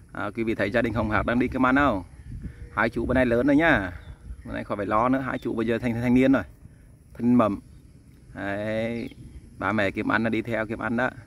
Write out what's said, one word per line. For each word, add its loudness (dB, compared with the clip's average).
À, -8
quý -2
vị -2
thấy -2
gia 2
đình 0
Hồng -2
Hạc 0
đang 2
đi 2
kiếm 2
ăn 4
không? 2
Hai 2
chú -4
bên 0
này 4
lớn 2
rồi 6
nhá. 4
Bên -12
này -8
khỏi -6
phải -4
lo 4
nữa, 2
hai -4
chú -4
bây -2
giờ 2
thành, -2
thanh 0
niên 6
rồi. 4
Thanh 2
mầm. 4
Đấy, -6
ba -2
mẹ 0
kiếm -4
ăn 2
là 0
đi -2
theo -4
kiếm -8
ăn -4
đó. 0